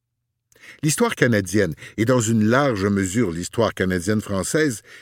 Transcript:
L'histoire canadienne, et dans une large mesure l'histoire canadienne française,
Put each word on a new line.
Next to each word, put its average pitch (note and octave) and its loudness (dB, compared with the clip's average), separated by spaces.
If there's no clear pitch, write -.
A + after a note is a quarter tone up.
L'histoire A3+ 0
canadienne, G2+ 2
et A2 -2
dans B2+ 2
une A2 2
large A#2 2
mesure G2 0
l'histoire F2 -2
canadienne F#2 -2
française, G#2 -2